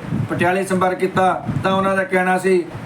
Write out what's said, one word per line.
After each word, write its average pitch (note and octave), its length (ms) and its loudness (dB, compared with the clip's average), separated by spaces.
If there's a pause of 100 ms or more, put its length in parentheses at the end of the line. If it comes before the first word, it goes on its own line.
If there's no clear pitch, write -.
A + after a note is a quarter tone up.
(300)
ਪਟਿਆਲੇ F3 360 0
ਸੰਪਰਕ F#3 320 0
ਕੀਤਾ F#3 480 0 (180)
ਤਾਂ F#3+ 80 0
ਉਹਨਾਂ F#3+ 240 2
ਦਾ F#3+ 80 0
ਕਹਿਣਾ F#3 340 0
ਸੀ F3+ 280 2 (200)